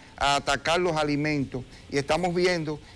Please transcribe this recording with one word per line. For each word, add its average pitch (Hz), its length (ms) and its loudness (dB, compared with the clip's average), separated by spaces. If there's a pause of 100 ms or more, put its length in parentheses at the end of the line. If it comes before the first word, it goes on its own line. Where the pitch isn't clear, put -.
(180)
a 143 200 2
atacar 147 420 0
los 175 160 0
alimentos 147 680 -2 (280)
y 139 60 0
estamos 165 360 0
viendo 170 460 0 (160)